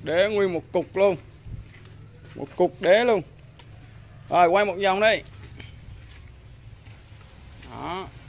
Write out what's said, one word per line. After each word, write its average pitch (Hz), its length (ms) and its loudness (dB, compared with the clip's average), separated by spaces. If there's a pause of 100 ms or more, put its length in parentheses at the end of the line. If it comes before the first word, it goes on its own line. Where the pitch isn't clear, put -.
Đế 170 260 0
nguyên 202 240 0
một 160 200 -8
cục 180 240 -4
luôn. 190 200 4 (1160)
Một 143 120 -10 (100)
cục - 260 0
đế 196 220 4
luôn. 214 180 2 (1040)
Rồi, 170 200 4
quay 196 160 2
một 185 180 -4
vòng 190 180 0
đi. 214 220 2 (2500)
Đó. 160 380 -10 (200)